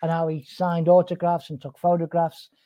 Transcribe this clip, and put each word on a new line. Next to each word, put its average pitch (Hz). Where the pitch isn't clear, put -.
and 165
how 165
he 160
signed 170
autographs 175
and 143
took 139
photographs. 170